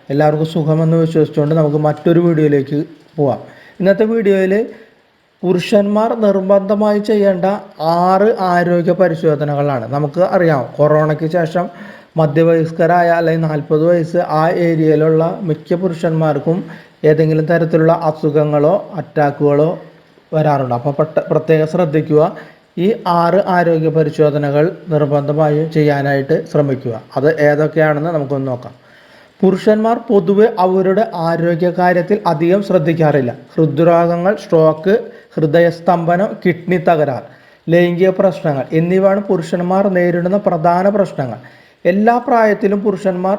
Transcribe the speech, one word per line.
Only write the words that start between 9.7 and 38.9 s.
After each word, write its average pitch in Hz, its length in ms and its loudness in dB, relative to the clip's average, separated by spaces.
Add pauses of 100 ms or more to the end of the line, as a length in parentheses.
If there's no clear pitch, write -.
നമുക്ക് 147 280 -4
അറിയാം, 165 480 2 (100)
കൊറോണയ്ക്ക് 151 520 2
ശേഷം 175 380 -2 (480)
മധ്യവയസ്കരായ 165 960 2
അല്ലെങ്കിൽ 165 380 0
നാൽപത് 151 360 -2
വയസ്സ് 170 320 0
ആ 160 340 0
ഏരിയയിലുള്ള 160 920 2
മിക്ക 160 320 -4
പുരുഷന്മാർക്കും 165 880 -2 (400)
ഏതെങ്കിലും 156 400 2
തരത്തിലുള്ള 165 480 2
അസുഖങ്ങളോ 156 1000 0
അറ്റാക്കുകളോ 147 840 0 (560)
വരാറുണ്ട്. 143 400 0
അപ്പോൾ 139 240 -4
പെട്ട-, 156 320 -2
പ്രത്യേകം 156 360 2
ശ്രദ്ധിക്കുക. 156 720 0 (420)
ഈ 196 160 0 (120)
ആറ് 170 400 2
ആരോഗ്യ 165 420 2
പരിശോധനകൾ 151 880 0 (120)
നിർബന്ധമായും 151 840 0
ചെയ്യാനായിട്ട് 143 800 0
ശ്രമിക്കുക. 131 500 -2 (160)
അത് 151 240 0
ഏതൊക്കെയാണെന്ന് 151 680 0
നമുക്കൊന്ന് 139 380 -4
നോക്കാം. 123 260 -10 (680)
പുരുഷന്മാർ 214 560 2 (120)
പൊതുവെ 202 400 2 (100)
അവരുടെ 190 460 0 (100)
ആരോഗ്യകാര്യത്തിൽ 170 1120 0
അധികം 170 360 0
ശ്രദ്ധിക്കാറില്ല. 151 720 0 (200)
ഹൃദ്രോഗങ്ങൾ, 170 880 2
സ്ട്രോക്ക്, 160 540 2 (380)
ഹൃദയസ്തംഭനം, 170 920 0 (160)
കിഡ്നി 175 300 -2
തകരാർ, 151 460 0 (460)
ലൈംഗിക 175 400 2
പ്രശ്നങ്ങൾ 180 640 -2
എന്നിവയാണ് 190 480 2